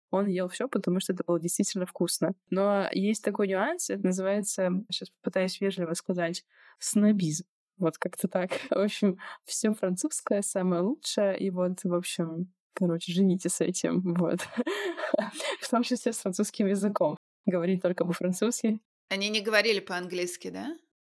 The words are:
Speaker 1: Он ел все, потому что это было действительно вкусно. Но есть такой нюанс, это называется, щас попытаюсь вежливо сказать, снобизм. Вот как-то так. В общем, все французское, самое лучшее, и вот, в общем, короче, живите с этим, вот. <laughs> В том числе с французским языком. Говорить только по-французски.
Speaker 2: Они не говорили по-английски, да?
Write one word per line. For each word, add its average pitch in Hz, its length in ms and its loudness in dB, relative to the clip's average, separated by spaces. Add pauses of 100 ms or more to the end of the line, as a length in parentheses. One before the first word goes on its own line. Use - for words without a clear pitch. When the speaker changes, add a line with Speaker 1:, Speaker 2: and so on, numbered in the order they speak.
(120)
Speaker 1:
Он 196 160 2
ел 180 200 0
все, 226 220 -4
потому 190 300 2
что 190 140 -2
это 180 120 -4
было 170 140 2
действительно 175 460 -2
вкусно. 170 480 0 (160)
Но 196 440 2
есть 208 300 0
такой 202 240 0
нюанс, 220 420 -2
это 196 160 -2
называется, 190 640 0 (220)
щас - 180 -8 (120)
попытаюсь 185 400 -2
вежливо 185 320 0
сказать, 175 500 -4 (360)
снобизм. 190 640 2 (320)
Вот 165 200 0
как-то - 300 -4
так. 185 240 0 (180)
В - 80 2
общем, 196 400 2 (280)
все - 280 0
французское, 202 720 -2
самое 180 380 0
лучшее, 202 580 0
и 196 100 0
вот, 180 340 0
в 180 100 2
общем, 175 600 -2 (200)
короче, 170 380 0
живите 185 380 4
с - 120 -2
этим, 175 400 2 (140)
вот. 175 260 2
<laughs> 370 1200 -4
В - 80 -10
том 240 140 2
числе 240 300 -2
с - 60 -8
французским 202 480 -2
языком. 196 500 0 (280)
Говорить 180 360 2
только 180 240 2
по-французски. 208 720 0 (300)
Speaker 2:
Они 196 200 -2
не 214 120 2
говорили 208 380 4
по-английски, 180 720 -4
да? 220 280 -6 (340)